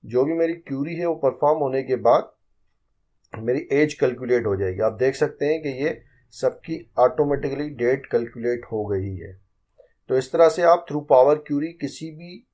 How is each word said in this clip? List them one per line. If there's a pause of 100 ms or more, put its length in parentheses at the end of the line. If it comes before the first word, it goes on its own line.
जो
भी
मेरी
क्वेरी
है
वो
परफॉर्म
होने
के
बाद (1000)
मेरी
एज
कैलकुलेट
हो
जाएगी।
आप
देख
सकते
हैं
कि (140)
ये (340)
सबकी (180)
ऑटोमेटिकली
डेट
कैलकुलेट
हो
गई
है। (800)
तो
इस
तरह
से
आप
through
power
query
किसी
भी (180)